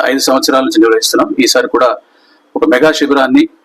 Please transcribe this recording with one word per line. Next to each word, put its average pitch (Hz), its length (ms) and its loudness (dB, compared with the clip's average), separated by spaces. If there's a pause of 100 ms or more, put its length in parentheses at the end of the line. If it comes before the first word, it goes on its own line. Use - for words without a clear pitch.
ఐదు 131 140 -2
సంవత్సరాల 131 420 0
నుంచి 131 180 -2
నిర్వహిస్తున్నాం. - 600 0
ఈసారి 123 280 2
కూడా 120 300 0 (580)
ఒక 151 100 -2
మెగా 139 260 2
శిబిరాన్ని 139 560 0 (180)